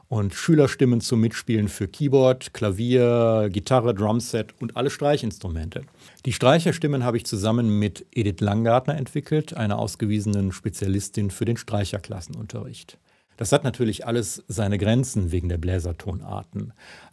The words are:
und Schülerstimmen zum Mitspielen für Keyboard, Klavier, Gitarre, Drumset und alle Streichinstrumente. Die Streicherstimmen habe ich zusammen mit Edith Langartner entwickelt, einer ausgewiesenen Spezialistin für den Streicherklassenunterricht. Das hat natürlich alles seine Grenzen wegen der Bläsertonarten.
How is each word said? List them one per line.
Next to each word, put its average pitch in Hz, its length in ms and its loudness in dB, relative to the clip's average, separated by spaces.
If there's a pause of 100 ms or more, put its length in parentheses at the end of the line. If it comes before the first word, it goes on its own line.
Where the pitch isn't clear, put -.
und 104 260 -2
Schülerstimmen 135 640 4
zum 117 200 0
Mitspielen 110 480 0
für - 180 -6
Keyboard, 131 680 2
Klavier, 113 1000 2
Gitarre, 117 420 2
Drumset 107 680 -2
und 117 160 -8
alle 131 140 -2
Streichinstrumente. 104 920 -4 (440)
Die 120 60 -2
Streicherstimmen 147 720 4
habe 120 140 0
ich - 60 -8
zusammen 110 540 2
mit 104 320 -2
Edith 101 300 -2
Langartner 117 560 2
entwickelt, 147 580 -4
einer 107 240 -2
ausgewiesenen 101 720 -2
Spezialistin 98 800 -4
für - 140 -6
den 117 140 -2
Streicherklassenunterricht. 104 1400 -8 (400)
Das 110 120 -4
hat 147 140 4
natürlich 117 420 -2
alles 117 400 -4
seine 101 300 -2
Grenzen 107 560 2
wegen 87 160 -2
der 87 80 -2
Bläsertonarten. 92 1160 -6 (380)